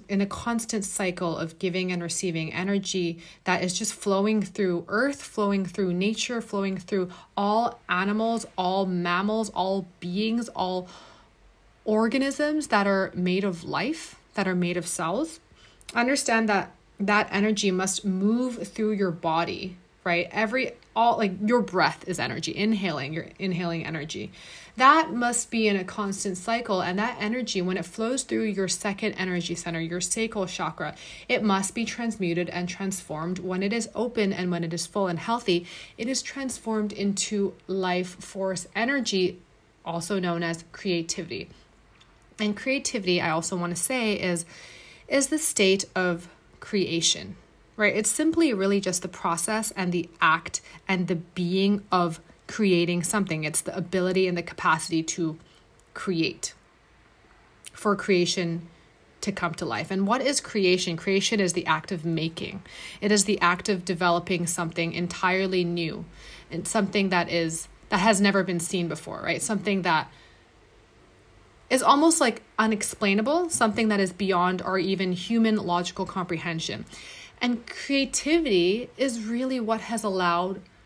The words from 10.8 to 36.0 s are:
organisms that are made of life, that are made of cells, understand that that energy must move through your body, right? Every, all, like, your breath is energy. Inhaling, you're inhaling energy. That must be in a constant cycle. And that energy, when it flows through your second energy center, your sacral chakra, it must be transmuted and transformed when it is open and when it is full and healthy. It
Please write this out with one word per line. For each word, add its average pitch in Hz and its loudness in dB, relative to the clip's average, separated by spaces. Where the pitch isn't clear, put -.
organisms 269 2
that 202 4
are 190 2
made 180 2
of 180 -2
life, 185 -4
that 196 -2
are 185 0
made 175 0
of 175 -2
cells, 180 -2
understand 240 2
that 196 0
that 208 2
energy 208 2
must 185 -2
move 214 0
through 214 -2
your 196 2
body, 165 -2
right? 170 0
Every, 220 0
all, 233 4
like, 208 0
your 233 4
breath 165 2
is 175 -4
energy. - -4
Inhaling, 180 0
you're 160 -6
inhaling 170 -2
energy. 160 -8
That 302 8
must 240 0
be 220 2
in 202 4
a 185 0
constant 196 -4
cycle. 226 -2
And 180 -2
that 226 0
energy, 214 -2
when 180 0
it 165 -6
flows 240 -2
through 226 -2
your 196 0
second 202 -2
energy 180 -2
center, 165 -6
your 170 -4
sacral 220 -2
chakra, 160 -6
it 240 0
must 190 2
be 233 -2
transmuted 185 -2
and 180 -4
transformed 180 -6
when 185 -2
it 202 0
is 233 -4
open 220 0
and 180 -2
when 170 -2
it 170 -4
is 170 -6
full 196 0
and 170 -2
healthy. 202 0
It 226 -6